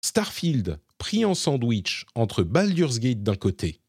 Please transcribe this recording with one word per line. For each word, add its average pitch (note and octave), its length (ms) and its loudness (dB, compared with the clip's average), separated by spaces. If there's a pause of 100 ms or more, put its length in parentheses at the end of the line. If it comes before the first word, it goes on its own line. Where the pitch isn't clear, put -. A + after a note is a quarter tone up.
Starfield, C#3 760 -2 (200)
pris A3 260 0
en G3 80 2
sandwich A#2+ 800 0
entre G#2+ 300 0
Baldur's D#3+ 560 2
Gate A#2 240 0
d'un G#2 120 2
côté F2+ 540 -4